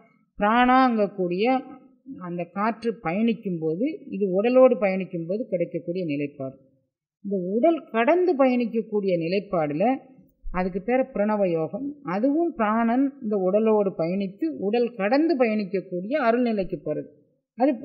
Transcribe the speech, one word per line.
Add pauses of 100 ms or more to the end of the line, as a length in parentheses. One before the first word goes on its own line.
(380)
பிராணாங்கக்கூடிய (760)
அந்த
காற்று
பயணிக்கும்
போது, (240)
இது
உடலோடு
பயணிக்கும்
போது
கிடைக்கக்கூடிய
நிலைப்பாடு. (680)
இந்த (120)
உடல் (120)
கடந்து
பயணிக்கக்கூடிய
நிலைப்பாடுல (680)
அதுக்கு
பேர்
பிரணவ
யோகம். (140)
அதுவும்
பிராணன் (180)
இந்த
உடலோடு
பயணித்து (120)
உடல்
கடந்து
பயணிக்கக்கூடிய
அருள்நிலைக்கு
போறது. (500)
அது, (120)